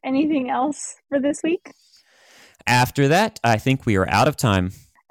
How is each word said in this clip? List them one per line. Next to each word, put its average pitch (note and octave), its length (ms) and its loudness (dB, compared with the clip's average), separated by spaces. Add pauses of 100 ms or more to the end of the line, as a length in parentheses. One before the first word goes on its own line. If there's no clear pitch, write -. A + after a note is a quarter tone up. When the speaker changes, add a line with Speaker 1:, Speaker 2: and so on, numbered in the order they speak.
Speaker 1:
anything C4+ 460 -2
else - 460 -6 (120)
for C#4 120 -2
this C#4+ 220 -2
week? E4 300 -6 (920)
Speaker 2:
After B2 420 2
that, G3 340 0
I A2+ 160 2
think C3 280 -2
we G#2+ 100 2
are F#2 120 0
out A#2 200 2
of D3 80 -2
time. F#2+ 360 0 (380)